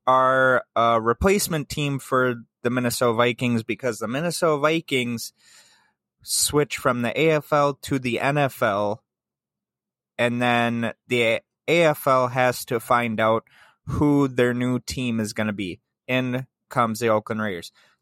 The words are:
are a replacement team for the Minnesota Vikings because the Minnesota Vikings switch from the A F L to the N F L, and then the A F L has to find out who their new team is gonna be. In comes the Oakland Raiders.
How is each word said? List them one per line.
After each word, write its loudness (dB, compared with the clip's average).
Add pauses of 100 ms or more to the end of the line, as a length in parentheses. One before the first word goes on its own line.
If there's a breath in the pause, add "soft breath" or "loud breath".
are 4 (100)
a 4
replacement 0
team -4
for 0 (260)
the -2
Minnesota 0
Vikings 0
because -4
the -6
Minnesota -2
Vikings -2 (920 soft breath)
switch -2
from 0
the -2
A 4
F -2
L 2
to -4
the -4
N 0
F 0
L, 0 (1160)
and 0
then 0 (160)
the 2 (280)
A 4
F 0
L 4
has 0
to -4
find 0
out 2 (420 soft breath)
who 2
their 2
new -2
team -4
is -4
gonna -4
be. -6 (300)
In -4 (200)
comes -2
the -2
Oakland 0
Raiders. -6 (320 soft breath)